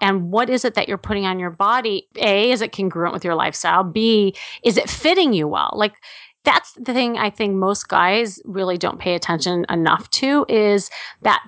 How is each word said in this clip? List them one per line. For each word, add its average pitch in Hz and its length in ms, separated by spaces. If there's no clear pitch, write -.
and 196 300
what 226 180
is 254 160
it 233 80
that - 140
you're 196 100
putting 202 300
on 185 100
your 180 140
body? 214 560
A, 214 320
is 247 140
it 220 80
congruent 175 420
with 160 120
your 170 100
lifestyle? 165 480
B, 208 520
is 220 140
it - 120
fitting 330 440
you 156 140
well? 78 280
Like, 208 180
that's - 280
the 254 200
thing 240 240
I 208 140
think 202 240
most 190 320
guys 196 580
really 185 320
don't 175 220
pay 180 160
attention 175 520
enough 165 440
to 277 360
is 208 440
that 208 240